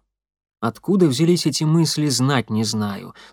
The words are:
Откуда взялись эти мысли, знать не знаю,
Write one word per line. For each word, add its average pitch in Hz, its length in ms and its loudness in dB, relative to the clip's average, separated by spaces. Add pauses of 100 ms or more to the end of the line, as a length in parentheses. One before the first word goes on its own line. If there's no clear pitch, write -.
(600)
Откуда 170 480 0
взялись 165 380 2
эти 156 180 -2
мысли, 156 440 2
знать 127 420 0
не 110 140 -2
знаю, 104 500 -6 (200)